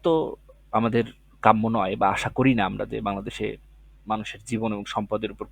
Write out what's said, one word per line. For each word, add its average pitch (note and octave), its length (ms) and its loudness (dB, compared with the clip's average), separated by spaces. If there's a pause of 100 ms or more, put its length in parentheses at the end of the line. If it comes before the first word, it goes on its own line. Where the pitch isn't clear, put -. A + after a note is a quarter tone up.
তো D#3+ 340 0 (360)
আমাদের A2+ 320 2 (380)
কাম্য A2 260 6
নয় G#2 280 0
বা G2+ 120 2
আশা G2 200 0
করি B2+ 260 2
না G#2 100 2
আমরা G2+ 220 -4
যে A2+ 140 -8
বাংলাদেশে G#2 560 -6 (500)
মানুষের G#2+ 400 -6
জীবন A2 260 -2
এবং G#2 120 -6
সম্পদের G#2+ 460 -4
উপর G2+ 220 -12